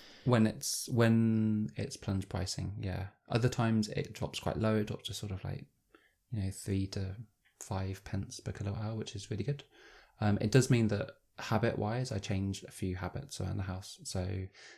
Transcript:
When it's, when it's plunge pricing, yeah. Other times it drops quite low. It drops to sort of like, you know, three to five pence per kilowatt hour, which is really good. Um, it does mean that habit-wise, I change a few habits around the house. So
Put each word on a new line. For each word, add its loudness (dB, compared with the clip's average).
When 8
it's, -4
when 4
it's -6
plunge -2
pricing, -4
yeah. -4
Other 2
times 2
it -6
drops -6
quite -2
low. 4
It 2
drops -8
to -8
sort -8
of -6
like, -6
you -2
know, 0
three -2
to -6
five -4
pence -6
per -6
kilowatt -4
hour, -4
which -6
is -10
really -2
good. -2
Um, 4
it 2
does 6
mean 6
that 0
habit-wise, 0
I -2
change -2
a -16
few -4
habits -6
around -2
the -2
house. -8
So -2